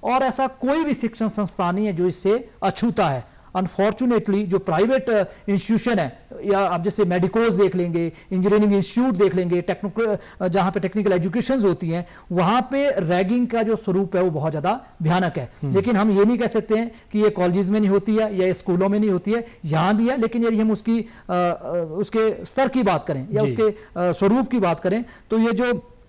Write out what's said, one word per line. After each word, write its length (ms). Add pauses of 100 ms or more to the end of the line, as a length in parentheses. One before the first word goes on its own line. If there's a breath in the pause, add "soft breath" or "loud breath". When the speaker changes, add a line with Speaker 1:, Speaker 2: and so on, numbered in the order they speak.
Speaker 1:
और 200
ऐसा 240
कोई 360
भी 100
शिक्षण 340
संस्थान 480
नहीं 100
है 80
जो 140
इससे 420 (140 loud breath)
अछूता 460
है। 180 (300 loud breath)
Unfortunately, 880
जो 140
प्राइवेट, 500
अ, 140 (260 loud breath)
इंस्टीट्यूशन 500
है, 200 (240)
या 160
आप 240
जैसे 200
मेडिकोज 520
देख 200
लेंगे, 360 (200 loud breath)
इंजीनियरिंग 420
इंस्टीट्यूट 420
देख 200
लेंगे, 260
टेक्निकल, 560 (240 loud breath)
अ, 60
जहाँ 240
पे 80
टेक्निकल 320
एजुकेशंस 520
होती 260
हैं, 160 (260 loud breath)
वहाँ 300 (100)
पे 180
रैगिंग 580
का 160
जो 120
स्वरूप 400
है 80
वो 80
बहुत 200
ज़्यादा 340 (160 loud breath)
भयानक 360
है। 140 (120)
Speaker 2:
हम्म। 120
Speaker 1:
लेकिन 200
हम 160
ये 140
नहीं 120
कह 100
सकते 300
हैं 140 (200 loud breath)
कि 80
ये 100
कॉलेजेस 400
में 100
नहीं 100
होती 260
है 220
या 80
ये 80
स्कूलों 360
में 100
नहीं 100
होती 220
है, 140 (200 loud breath)
यहाँ 320
भी 120
है। 120
लेकिन 220
यदि 160
हम 120
उसकी, 280
अ, 60 (240 loud breath)
अ, 640
उसके 540
स्तर 220
की 160
बात 200
करें 280
या 120
Speaker 2:
जी। 100
Speaker 1:
उसके, 100
अ, 480
स्वरूप 360
की 120
बात 200
करें, 260 (240 loud breath)
तो 100
ये 140
जो 420 (140)